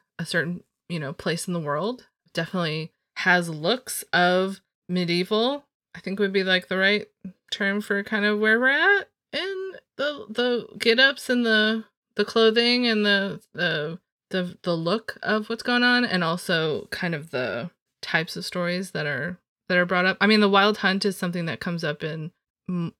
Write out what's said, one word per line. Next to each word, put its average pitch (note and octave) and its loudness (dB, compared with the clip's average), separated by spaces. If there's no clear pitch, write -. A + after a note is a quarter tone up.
a E3+ -6
certain, F3 -4
you F3 -6
know, C#3+ -6
place E3+ -4
in F3+ -2
the E3+ -2
world. D#3+ -4
Definitely E3 -4
has F3 4
looks E3 -4
of F3+ 2
medieval, F#3 0
I F3 -16
think G3 -8
would G3 0
be, G3 2
like, F#3 0
the F#3 -4
right G3 0
term G3+ -2
for G3+ -2
kind G#3 -2
of G#3 2
where A3 4
we're B3+ 4
at F4+ 2
in F#4+ -6
the, C#4+ -4
the A#3+ -2
get-ups C4 4
and B3 2
the, A3 2
the G#3 2
clothing A#3 4
and G#3+ 2
the, G3 0
the, D#3+ -4
the, F3+ -4
the E3+ -2
look E3+ -4
of G#3+ -2
what's A#3 -6
going A#3+ 0
on, B3 4
and F3+ 0
also D#3+ -2
kind E3+ -4
of D3+ -10
the B2 -4
types - -2
of F3 -10
stories F3+ -4
that D#3 -6
are, C#3+ -6
that F3+ 2
are F3+ 4
brought F3+ 0
up. F#3 0
I G3+ 4
mean, G#3+ 6
the G3+ 6
Wild G3+ 4
Hunt G3 0
is F#3+ -2
something F3 -4
that - -6
comes E3+ -6
up D#3 -4
in D#3+ -8
m-, F3 -4